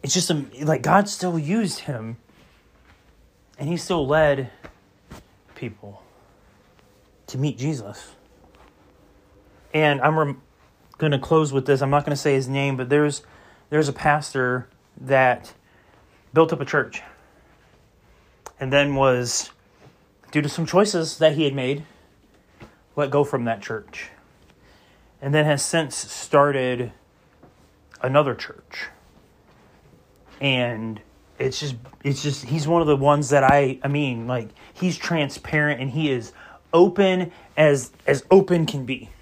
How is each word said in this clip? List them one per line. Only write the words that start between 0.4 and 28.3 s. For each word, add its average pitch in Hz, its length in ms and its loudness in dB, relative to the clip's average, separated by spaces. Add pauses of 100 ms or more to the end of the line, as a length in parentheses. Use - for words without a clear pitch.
like, 151 200 0
God 196 260 4
still 175 300 -4
used 175 420 -2
him, 117 360 -10 (1400)
and 143 100 -8
he 170 80 -4
still 160 300 -2
led 143 440 2 (1040)
people 104 480 -16 (1300)
to 131 100 -10
meet 135 200 -4
Jesus. 123 540 -8 (1600)
And 147 280 2
I'm 156 180 2
rem-, 143 240 -4 (560)
gonna 147 200 0
close 156 340 2
with 135 140 -2
this. 139 140 2
I'm 139 100 -2
not 147 140 2
gonna 143 120 -4
say 139 180 0
his 131 140 -2
name, 139 280 -2
but 127 120 -8
there's, 147 340 0 (480)
there's 151 180 0
a 139 40 -4
pastor 131 760 -2 (280)
that 131 560 0 (800)
built 160 180 6
up 156 80 -6
a 139 40 -6
church - 380 -2 (1600)
and 131 140 -4
then 143 240 4
was, 123 540 0 (840)
due 147 100 0
to 147 60 -4
some 160 180 -6
choices 180 520 0
that 160 160 4
he 156 100 0
had 135 100 0
made, 139 300 -4 (1120)
let 143 140 -2
go 143 120 2
from 135 220 -2
that 113 180 -4
church, - 460 -12 (1120)
and 139 100 -4
then 151 120 4
has 147 200 0
since 160 300 -2
started 127 1000 0 (1080)
another 131 320 0